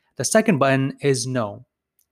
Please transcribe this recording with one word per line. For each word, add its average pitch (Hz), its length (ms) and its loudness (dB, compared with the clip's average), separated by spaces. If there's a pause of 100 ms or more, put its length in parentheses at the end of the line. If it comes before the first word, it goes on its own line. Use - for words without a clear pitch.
(180)
The 131 80 -4
second 208 340 2
button 135 420 0
is, 131 240 0
"No." 120 400 -6 (460)